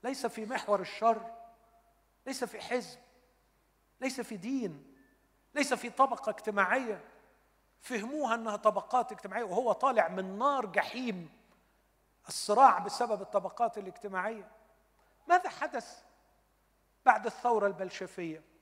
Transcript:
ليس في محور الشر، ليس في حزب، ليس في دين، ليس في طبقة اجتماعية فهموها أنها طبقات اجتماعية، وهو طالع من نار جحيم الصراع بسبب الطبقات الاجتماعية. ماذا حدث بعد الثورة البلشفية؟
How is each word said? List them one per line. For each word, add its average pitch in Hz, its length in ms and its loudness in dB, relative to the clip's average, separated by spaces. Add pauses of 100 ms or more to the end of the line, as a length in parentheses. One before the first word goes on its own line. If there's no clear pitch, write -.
ليس 262 220 -4
في 220 200 -4
محور 208 360 0
الشر، 220 500 2 (920)
ليس 262 180 -6
في 214 180 -8
حزب، 240 380 -6 (1000)
ليس 262 200 -4
في 220 160 -8
دين، 202 580 -6 (600)
ليس 277 180 2
في 240 160 -6
طبقة 254 400 2
اجتماعية 208 760 0 (800)
فهموها 240 540 -2
أنها 226 200 -4
طبقات 226 560 2
اجتماعية، 202 320 -6
وهو 214 280 0
طالع 226 360 4
من 190 300 -6
نار 262 280 2
جحيم 196 640 -4 (1000)
الصراع 214 520 6
بسبب 202 420 -2
الطبقات 202 560 -4
الاجتماعية. 196 760 -8 (760)
ماذا 359 220 6
حدث - 540 -8 (1000)
بعد 220 200 6
الثورة 220 420 2
البلشفية؟ 180 760 -6 (180)